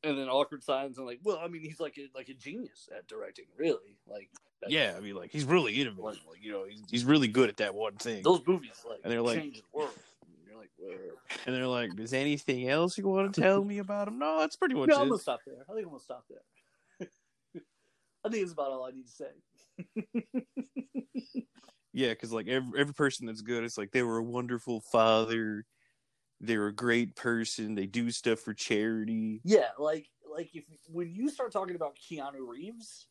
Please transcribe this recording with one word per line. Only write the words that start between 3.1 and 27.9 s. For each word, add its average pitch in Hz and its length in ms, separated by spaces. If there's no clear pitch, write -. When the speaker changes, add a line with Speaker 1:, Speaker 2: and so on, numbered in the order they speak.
Speaker 1:
really." 123 500
Like, 101 260
that's 131 140
Speaker 2:
Yeah, 113 200
I 92 60
mean, 101 140
like, 90 160
he's 151 140
really 135 340
innovative. 107 240
Speaker 1:
Like, 107 220
Speaker 2:
Like, 85 160
you 107 100
know, 95 140
he's, 107 240
he's 120 160
really 139 220
good 117 220
at 98 80
that 101 180
one 104 220
thing. 110 260
Speaker 1:
those 156 240
movies, 165 400
like, 110 160
Speaker 2:
And 113 80
they're 117 100
like, 120 220
Speaker 1:
change 120 180
the - 100
world. 139 280
And 85 200
you're 107 120
like, - 200
"Whoa." 92 420
Speaker 2:
And 127 100
they're 127 120
like, 117 320
"Is 113 140
anything 135 560
else 165 280
you 196 100
wanna 196 240
tell 196 320
me 202 140
about 202 300
him?" 233 120
"No, 311 200
that's 311 160
pretty 277 200
much 294 220
Speaker 1:
No, 277 40
I'm 269 80
Speaker 2:
it." - 0
Speaker 1:
gonna 226 120
stop 123 240
there. 135 240
I 202 40
think 220 120
I'm 165 60
gonna 135 80
stop 123 280
there. - 160
<laughs> - 1200
I 220 60
think 220 140
that's 175 100
about 143 180
all 127 140
I 127 60
need 131 160
to 120 40
say. 143 320
<laughs> - 1500
Speaker 2:
Yeah, 120 240
'cause, 113 160
like, 113 160
every, 127 320
every 143 140
person 131 340
that's 110 140
good, 117 220
it's 117 140
like, 104 140
they 127 120
were 113 140
a 113 60
wonderful 120 580
father. 110 840
They're 107 260
a 104 80
great 117 400
person. 113 600
They 98 120
do 117 240